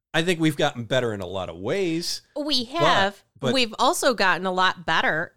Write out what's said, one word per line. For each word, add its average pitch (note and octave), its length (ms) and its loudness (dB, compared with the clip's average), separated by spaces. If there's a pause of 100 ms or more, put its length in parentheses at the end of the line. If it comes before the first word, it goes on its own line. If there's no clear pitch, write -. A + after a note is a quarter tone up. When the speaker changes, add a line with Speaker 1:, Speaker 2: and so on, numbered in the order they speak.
(140)
Speaker 1:
I E3 100 2
think E3+ 160 0
we've D#3 160 2
gotten C3+ 300 -2
better B2 280 0
in G2+ 60 -6
a F#2+ 80 -6
lot F#2 220 -6
of E2 80 -12
ways. E3 640 -4 (160)
Speaker 2:
We C#4 260 -2
Speaker 1:
but, A#3 160 -10
Speaker 2:
have. G3+ 440 2 (140)
Speaker 1:
but B3 160 0
Speaker 2:
We've A#3+ 240 0
also C#4 360 2
gotten F#3 340 2
a F#3+ 60 0
lot F#3 320 0
better F3 520 0